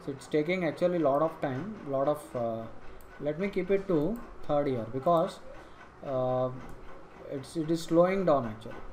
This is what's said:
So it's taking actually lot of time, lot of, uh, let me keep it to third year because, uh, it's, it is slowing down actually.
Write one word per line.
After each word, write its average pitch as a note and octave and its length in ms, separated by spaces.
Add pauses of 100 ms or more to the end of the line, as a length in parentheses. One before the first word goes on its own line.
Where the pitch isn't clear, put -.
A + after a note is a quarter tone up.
So D3 80
it's - 160
taking F3 360
actually F3 360
lot C#3+ 220
of D#3+ 180
time, D#3 340 (140)
lot C3+ 180
of, - 300
uh, A#2 260 (580)
let D3+ 200
me G3+ 80
keep G3 240
it G3 160
to F3 280 (300)
third D3 220
year A#2 240
because, E3+ 480 (640)
uh, B2+ 440 (840)
it's, C#3 240
it D#3 120
is E3 140
slowing F3+ 420
down C#3 220
actually. A2 280 (180)